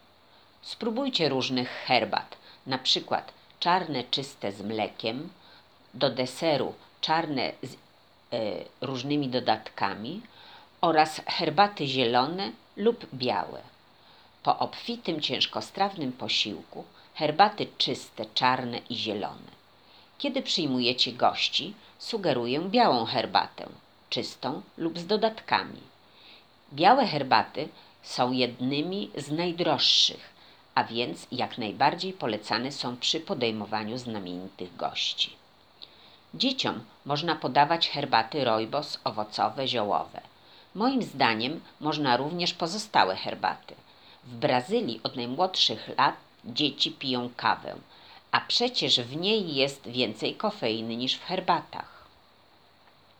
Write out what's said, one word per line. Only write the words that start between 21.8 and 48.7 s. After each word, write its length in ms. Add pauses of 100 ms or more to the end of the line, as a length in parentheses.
sugeruję 600
białą 460
herbatę, 600 (420)
czystą 520 (160)
lub 220
z 60
dodatkami. 760 (920)
Białe 340
herbaty 600 (340)
są 280
jednymi 840
z 140
najdroższych, 1000 (460)
a 80
więc 480
jak 260
najbardziej 560
polecane 580
są 260
przy 220
podejmowaniu 800
znamienitych 800
gości. 600 (1000)
Dzieciom 500 (220)
można 300
podawać 540
herbaty 540
rooibos, 600
owocowe, 640
ziołowe. 540 (540)
Moim 280
zdaniem 580 (180)
można 380
również 360
pozostałe 640
herbaty. 600 (480)
W 120
Brazylii 680
od 120
najmłodszych 840
lat 180 (300)
dzieci 460
piją 460
kawę, 380 (560)
a 100
przecież 580